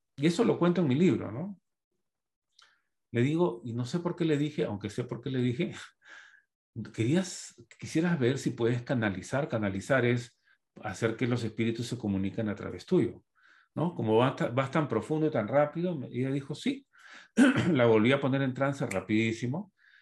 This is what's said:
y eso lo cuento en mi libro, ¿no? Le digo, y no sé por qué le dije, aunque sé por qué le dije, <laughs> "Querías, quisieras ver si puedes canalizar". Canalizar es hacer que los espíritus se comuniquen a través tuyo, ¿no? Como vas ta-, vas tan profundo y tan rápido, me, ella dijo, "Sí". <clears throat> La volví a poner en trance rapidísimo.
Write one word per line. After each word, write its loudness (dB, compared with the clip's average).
y 2
eso 2
lo 2
cuento 4
en 2
mi 4
libro, 2
¿no? -8
Le 2
digo, 2
y -8
no -4
sé -4
por -4
qué -2
le 2
dije, -2
aunque -6
sé -6
por -8
qué -6
le -2
dije, 0
<laughs> -10
"Querías, -2
quisieras 0
ver 2
si -4
puedes 0
canalizar". -2
Canalizar 0
es 0
hacer -2
que -2
los 0
espíritus -2
se -6
comuniquen -2
a -4
través -10
tuyo, 0
¿no? -2
Como 2
vas 4
ta-, -2
vas -2
tan 0
profundo 0
y 0
tan -2
rápido, 0
me, -10
ella -4
dijo, -6
"Sí". -6
<clears throat> 6
La 6
volví 6
a 2
poner 0
en -2
trance -2
rapidísimo. -2